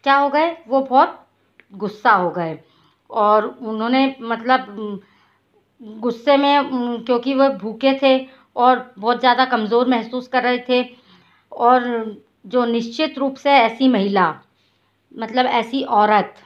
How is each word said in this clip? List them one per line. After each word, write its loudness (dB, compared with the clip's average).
क्या 4
हो 2
गए? 0
वो 2
बहुत 0
गुस्सा -2
हो 2
गए -6
और 2
उन्होंने -2
मतलब, -4
उम, -8
गुस्से 0
में, 2
उम, -4
क्योंकि -2
वो 4
भूखे -2
थे 2
और 2
बहुत -2
ज़्यादा 4
कमज़ोर 0
महसूस -4
कर -2
रहे -2
थे 0
और 4
जो 0
निश्चित -4
रूप -4
से -2
ऐसी 4
महिला, 2
मतलब -2
ऐसी -2
औरत 2